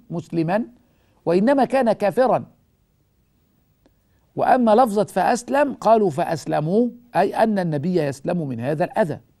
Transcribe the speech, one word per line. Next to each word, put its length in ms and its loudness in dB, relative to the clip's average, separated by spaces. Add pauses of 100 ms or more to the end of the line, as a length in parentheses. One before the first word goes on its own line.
(100)
مسلما، 540 -4 (600)
وإنما 380 2
كان 280 0
كافرا. 540 0 (1900)
وأما 380 4
لفظة 300 2
"فأسلم"، 720 -2
قالوا: 360 2
"فأسلموا"، 800 -2 (280)
أي 200 0
أن 220 0
النبي 440 -2
يسلم 460 -4
من 120 -8
هذا 240 -2
الأذى. 360 -4 (200)